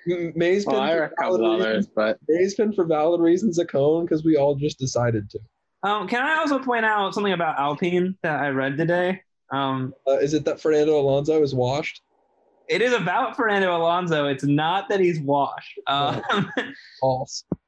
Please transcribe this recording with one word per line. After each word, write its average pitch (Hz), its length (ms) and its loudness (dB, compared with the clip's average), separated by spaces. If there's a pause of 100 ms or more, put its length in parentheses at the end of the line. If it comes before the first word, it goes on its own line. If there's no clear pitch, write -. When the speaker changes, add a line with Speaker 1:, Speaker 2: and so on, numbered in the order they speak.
(100)
Speaker 1:
M-, 170 260 -4
Mazepin 180 360 2
Speaker 2:
Well, 135 80 0
I 151 140 0
Speaker 1:
for 165 80 2
Speaker 2:
like 147 100 -4
a - 20 -16
couple 170 240 0
Speaker 1:
valid 113 220 2
Speaker 2:
others, 110 160 0
Speaker 1:
reasons. - 180 -4
Speaker 2:
but 107 240 0 (100)
Speaker 1:
Mazepin 202 460 0
for 185 100 0
valid 165 360 2
reasons, 170 400 2
Ocon 160 480 0
'cause 156 160 -2
we 156 120 4
all 143 200 2
just 147 240 -4
decided 117 500 -2
to. - 80 -14 (460)
Speaker 3:
Um, 202 240 -2
can 240 140 -2
I 311 160 0
also 294 200 0
point 240 280 -2
out 202 280 0
something 202 200 0
about 160 240 -2
Alpine 175 640 0
that 151 180 -2
I 143 80 0
read 135 300 0
today? 180 420 0 (320)
Um, 135 400 -4 (160)
Speaker 1:
Uh, 135 60 4
is 139 200 0
it 147 120 -2
that 156 120 -2
Fernando 151 400 2
Alonso 143 440 2
is 135 120 0
washed? 127 460 -2 (680)
Speaker 3:
It 180 120 0
is 247 140 4
about 220 420 -2
Fernando 196 400 2
Alonso. 165 500 2
It's 135 160 -2
not 156 460 0
that 202 100 0
he's 175 220 2
washed. 139 680 -4
Speaker 1:
No. 143 440 -2
Speaker 3:
Um, 208 260 0
<laughs> 254 180 -6 (260)
Speaker 1:
False. 131 440 -4 (240)